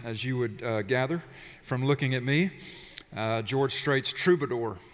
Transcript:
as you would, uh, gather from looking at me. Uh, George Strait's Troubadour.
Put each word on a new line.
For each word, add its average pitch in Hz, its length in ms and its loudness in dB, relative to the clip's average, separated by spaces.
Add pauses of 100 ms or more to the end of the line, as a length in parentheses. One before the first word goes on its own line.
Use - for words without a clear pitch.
as 110 180 -6
you 127 140 -2
would, 113 260 -2
uh, 110 200 0
gather 131 380 2 (420)
from 127 220 -2
looking 135 300 2
at 123 80 -2
me. 156 280 4 (640)
Uh, 113 260 0
George 135 320 0
Strait's 135 400 0
Troubadour. 123 640 2 (160)